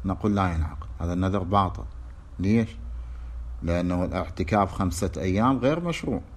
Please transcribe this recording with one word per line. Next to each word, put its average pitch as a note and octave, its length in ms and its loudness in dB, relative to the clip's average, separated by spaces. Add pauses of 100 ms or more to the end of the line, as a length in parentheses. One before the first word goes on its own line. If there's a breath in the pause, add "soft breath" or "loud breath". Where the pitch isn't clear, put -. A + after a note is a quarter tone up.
نقول G2+ 300 0
لا F#2 180 2
ينعقد، D#2 340 -2 (120)
هذا E2+ 140 0
النذر F#2 300 2
باطل. F#2 420 2 (540)
ليش؟ A2 300 4 (920 loud breath)
لأنه F2+ 420 2
الاعتكاف F2+ 680 2
خمسة F#2 440 0
أيام G#2 400 4
غير C#3 220 2
مشروع E3 420 -2 (160)